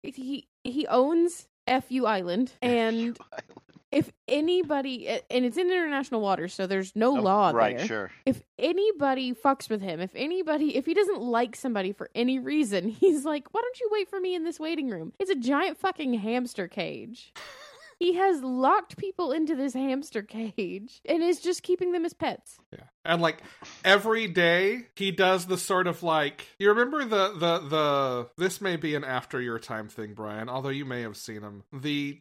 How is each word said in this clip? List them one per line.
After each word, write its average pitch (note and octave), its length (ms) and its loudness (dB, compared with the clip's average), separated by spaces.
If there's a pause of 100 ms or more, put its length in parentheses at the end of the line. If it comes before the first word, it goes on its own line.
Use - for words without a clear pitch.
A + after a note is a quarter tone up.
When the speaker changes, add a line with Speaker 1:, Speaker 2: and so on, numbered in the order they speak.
Speaker 1:
he, C4 460 -10 (140)
he B3+ 240 -4
owns E4 640 2 (180)
F B3+ 240 0
U B3+ 160 0
Island, G3 460 0 (100)
and A#3 340 2
Speaker 2:
F A3+ 60 0
U A#3 120 -2 (180)
Island. - 120 -12 (460)
Speaker 1:
if - 220 0 (160)
anybody, D4 800 0
a-, - 240 -2
and B3+ 140 2
it's A#3+ 120 -2
an F4+ 140 2
international C#4+ 500 0
water, F#3+ 280 0
so F#3+ 180 -4
there's F#3+ 280 -2
no B3 220 2
Speaker 2:
Oh, B3 60 2
Speaker 1:
law G3 320 6
Speaker 2:
right, G#2+ 240 4
Speaker 1:
there. E3+ 80 -2
Speaker 2:
sure. G#2 240 -4 (160)
Speaker 1:
If - 160 0 (160)
anybody C#4+ 760 0
fucks C4+ 380 0
with G#3+ 100 -2
him, F3 200 -4
if F#3 140 -4
anybody, D#4 600 -2
if C4+ 80 0
he D#4+ 100 -2
doesn't F#4+ 280 2
like A#3+ 340 0
somebody G3+ 360 -2
for - 220 -12
any B3+ 240 0
reason, B3 500 0
<laughs> G#3+ 120 -8
he's D4+ 240 6
like, D4 300 -4
"Why A4+ 80 0
don't B4 180 -6
you A#4+ 100 -2
wait G#4 200 0
for G4 100 -6
me F#4 140 -2
in E4 100 -4
this E4 160 -6
waiting D#4 300 -4
room?" E3 280 -8
It's F#4 120 -2
a G4 60 4
giant C#4+ 420 0
fucking D#4 360 -2
hamster A3+ 540 -2
cage. D#3 680 -10
Speaker 3:
<laughs> - 60 -16 (580)
Speaker 1:
He F4 140 4
has F4+ 280 4
locked C4 540 2
people F#4 340 -4
into D#4+ 240 0
this C4+ 180 -2
hamster C4 500 -4
cage G#3+ 880 -8
and D#4+ 140 2
is F4 180 2
just F4 220 -4
keeping F4+ 300 0
them E4+ 120 -2
as E4+ 80 -4
pets. - 460 -8 (140)
Speaker 3:
Yeah. - 80 -18 (240)
And, E3+ 180 2
like, D#3+ 180 0 (440)
every G#3+ 420 4
day F#3 600 2 (100)
he G3 160 -2
does F#3 340 4
the F3+ 100 -2
sort F3+ 300 0
of, E3+ 160 -2
like, D#3 420 0 (140)
you G3+ 120 4
remember B3+ 340 2
the, G#3 340 2
the, E3+ 220 2
the, C#3 760 0
this F3+ 240 -2
may F#3+ 140 -2
be D3+ 220 -2
an D3 80 -4
after B2+ 360 -4
your A#2 200 -4
time A2 280 -8
thing, G#2+ 240 -12
Brian, G#2+ 360 -8
although C3+ 220 -6
you C#3 140 -6
may B2 180 -6
have G#2+ 140 -10
seen G#2+ 260 -12
him. G#2 200 -14 (100)
The, C#3+ 480 -6